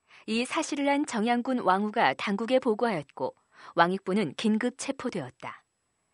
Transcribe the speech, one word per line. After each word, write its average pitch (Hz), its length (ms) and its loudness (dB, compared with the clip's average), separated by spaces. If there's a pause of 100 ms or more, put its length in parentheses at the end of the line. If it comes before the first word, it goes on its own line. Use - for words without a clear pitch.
(280)
이 226 180 0
사실을 285 440 -2
안 285 160 2
정양군 240 540 0
왕후가 196 560 2
당국에 220 440 0
보고하였고 214 760 -2 (400)
왕익부는 185 600 2
긴급 220 420 0
체포되었다. 156 880 -8 (500)